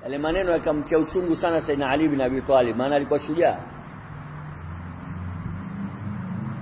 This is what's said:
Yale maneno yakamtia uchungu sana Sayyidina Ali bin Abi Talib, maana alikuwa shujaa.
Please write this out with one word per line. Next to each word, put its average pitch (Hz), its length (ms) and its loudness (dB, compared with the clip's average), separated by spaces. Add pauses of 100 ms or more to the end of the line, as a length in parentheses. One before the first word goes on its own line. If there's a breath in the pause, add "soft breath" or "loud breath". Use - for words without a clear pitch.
Yale 131 140 -6
maneno 170 340 2
yakamtia 156 480 2
uchungu 170 360 2
sana 165 260 2
Sayyidina 139 280 0
Ali 151 180 4
bin 139 140 2
Abi 127 200 2
Talib, 123 360 6
maana 135 180 2
alikuwa 143 240 2
shujaa. 151 400 2 (3000)